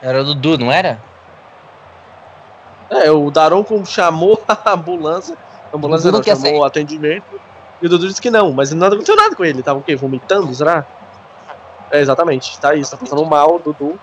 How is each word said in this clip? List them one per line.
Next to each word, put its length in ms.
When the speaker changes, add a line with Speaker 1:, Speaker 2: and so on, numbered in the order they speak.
Speaker 1:
Era 200
o 20
Dudu, 340
não 140
era? 260
Speaker 2:
É, 220
o 200
Daronco 540
chamou 600
<laughs> 40
a 240
ambulância. 640
A 40
ambulância 340
Speaker 1:
Dudu 20
Speaker 2:
não, 60
Speaker 1:
não 60
quer 120
Speaker 2:
chamou 140
Speaker 1:
sair. 80
Speaker 2:
o 60
atendimento. 760
E 40
o 20
Dudu 200
disse 120
que 100
não, 220
mas 200
não 140
aconteceu 300
nada 180
com 100
ele. 180
Tava 160
o 40
quê? 140
Vomitando, 580
será? 320
É, 100
exatamente. 580
Tá 160
isso, 160
tá 60
passando 280
mal, 320
o 20
Dudu. 440